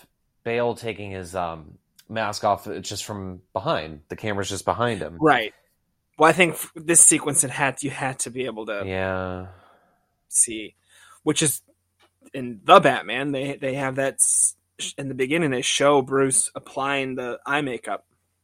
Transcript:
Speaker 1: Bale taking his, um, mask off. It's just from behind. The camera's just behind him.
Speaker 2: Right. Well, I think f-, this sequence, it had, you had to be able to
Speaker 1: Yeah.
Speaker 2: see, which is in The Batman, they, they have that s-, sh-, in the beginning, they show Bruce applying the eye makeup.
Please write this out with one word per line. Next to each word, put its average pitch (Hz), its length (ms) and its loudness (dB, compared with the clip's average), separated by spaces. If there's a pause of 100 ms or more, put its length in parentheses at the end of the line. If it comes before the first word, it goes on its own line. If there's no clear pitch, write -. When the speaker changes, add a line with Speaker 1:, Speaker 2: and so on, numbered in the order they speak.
(440)
Speaker 1:
Bale 117 320 -2
taking 101 360 -8
his, 92 240 -10
um, 82 420 -6 (300)
mask 107 360 -4
off. 101 240 2
It's 95 200 -8
just 101 160 -8
from 95 380 -10 (100)
behind. 85 580 -4
The 90 60 -8
camera's 98 340 -4
just 98 160 -6
behind 107 360 0
him. 80 180 -8
Speaker 2:
Right. 123 340 2 (640)
Well, 156 120 8
I 151 40 6
think 165 200 4
f-, - 220 -10
this 165 260 4
sequence, 151 420 4
it 139 80 -2
had, 135 320 -2
you 143 60 -4
had 131 300 -6
to - 120 -6
be 123 140 -6
able 110 220 -8
to 101 180 -4
Speaker 1:
Yeah. 92 600 -4 (840)
Speaker 2:
see, 107 460 -2 (480)
which 151 180 2
is 156 200 0 (720)
in 123 300 -8
The 185 160 10
Batman, 127 520 2
they, 139 260 -4
they 135 180 -4
have 135 200 -4
that 135 200 -2
s-, - 400 2 (240)
sh-, - 180 -8
in 139 100 -8
the 135 80 -6
beginning, 139 360 0
they 123 100 -2
show 143 400 4
Bruce 135 540 2
applying 135 600 -4
the 123 300 -8
eye 143 160 2
makeup. 113 440 -6 (380)